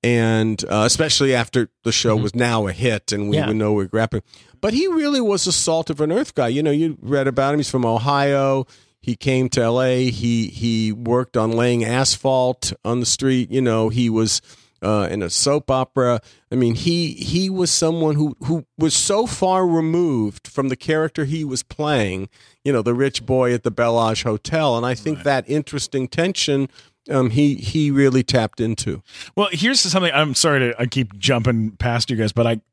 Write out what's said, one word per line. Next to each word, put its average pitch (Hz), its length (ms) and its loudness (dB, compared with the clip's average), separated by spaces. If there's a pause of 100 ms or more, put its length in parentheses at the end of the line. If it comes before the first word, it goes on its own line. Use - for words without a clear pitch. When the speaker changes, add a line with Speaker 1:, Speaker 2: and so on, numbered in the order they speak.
Speaker 1:
And, 113 640 2
uh, 107 160 2
especially 127 480 2
after 120 360 0 (140)
the 113 80 -2
show 113 220 0
Speaker 2:
Mm-hmm. 107 100 0
Speaker 1:
was 104 120 -4
now 117 320 0
a 92 40 -4
hit 104 400 -2
and 104 160 -4
we 127 100 0
Speaker 2:
Yeah. 147 100 0
Speaker 1:
would 110 80 0
know 107 180 2
we're 101 140 2
grappling. 110 340 -2 (400)
But 214 120 0
he 302 140 2
really 294 320 0
was 202 280 0
a 180 40 0
salt 165 380 0
of 147 100 -4
an 156 120 0
earth 247 240 -2
guy. 123 140 0
You 135 120 0
know, 156 100 2
you 156 300 0
read 135 260 0
about 135 280 0
him. 151 40 2
He's 139 120 -4
from 127 140 0
Ohio. 135 840 2 (340)
He 120 140 -4
came 131 340 0
to 127 140 0
L 120 180 2
A. 127 300 2
He, 117 380 -2
he 110 420 -2
worked 120 440 -2
on 113 180 2
laying 120 300 2
asphalt 127 880 0 (140)
on 120 140 -2
the 120 80 -2
street. 131 440 0
You 131 100 0
know, 110 280 2
he 117 200 0
was, 110 320 0 (420)
uh, 101 260 0
in 95 140 -4
a 87 80 -6
soap 143 400 0
opera. 127 500 0 (300)
I 120 40 -4
mean, 120 200 2
he, 170 380 -2
he 185 360 -2
was 185 220 -2
someone 160 440 0
who, 147 280 0
who 160 220 -4 (120)
was 156 180 0
so 214 300 0
far 185 420 0
removed 160 800 0
from 135 220 -4
the 127 60 -2
character 156 500 -2
he 156 180 -4
was 131 200 -6
playing, 104 680 -2 (340)
you 143 80 0
know, 117 120 2
the 120 100 2
rich 131 320 -2
boy 127 300 2
at 117 80 -4
the 120 80 0
Bellage 117 500 2
Hotel. 127 560 0
And 117 80 -2
I 127 80 0
think 147 260 -4
Speaker 3:
Right. 135 60 -8
Speaker 1:
that 135 240 0
interesting 139 580 -4
tension, 147 640 -2 (380)
um, 131 220 2
he, 143 260 2
he 151 360 0
really 135 320 4
tapped 113 360 -2
into. 110 440 -4 (320)
Speaker 3:
Well, 202 160 0
here's 220 280 0
something. 180 320 0
I'm 147 220 2
sorry 147 280 2
to, 120 200 0
I 127 60 0
keep 110 320 -2
jumping 117 580 2
past 120 320 -2
you 120 80 -2
guys, 107 140 0
but 117 160 2
I 113 140 0 (100)